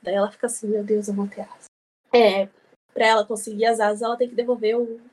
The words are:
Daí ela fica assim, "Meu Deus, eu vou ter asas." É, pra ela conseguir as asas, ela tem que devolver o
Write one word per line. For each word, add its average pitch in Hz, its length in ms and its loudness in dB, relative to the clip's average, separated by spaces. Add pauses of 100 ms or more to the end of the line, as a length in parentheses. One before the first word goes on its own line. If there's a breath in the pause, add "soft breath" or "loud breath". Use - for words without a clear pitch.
Daí 180 140 -4
ela 202 160 0
fica - 160 -6
assim, 240 200 -6
"Meu 208 160 -2
Deus, 208 240 -2
eu 208 60 -4
vou 202 140 -4
ter 202 140 -14
asas." - 240 -18 (480)
É, 196 340 6 (460)
pra 226 140 2
ela 220 180 4
conseguir 214 400 -4
as 226 140 2
asas, 208 220 0
ela 233 160 -2
tem 247 120 0
que 240 60 -12
devolver 233 420 0
o 233 240 -4 (120)